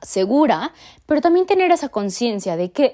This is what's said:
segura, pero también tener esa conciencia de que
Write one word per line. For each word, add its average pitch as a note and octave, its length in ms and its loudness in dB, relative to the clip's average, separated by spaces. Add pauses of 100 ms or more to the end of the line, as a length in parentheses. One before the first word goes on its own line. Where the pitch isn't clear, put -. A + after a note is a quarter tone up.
segura, A3 680 0 (360)
pero D4+ 120 2
también F4 280 2
tener F#4 240 2
esa D#4+ 180 0
conciencia G3+ 680 -4
de F3+ 140 -4
que - 220 0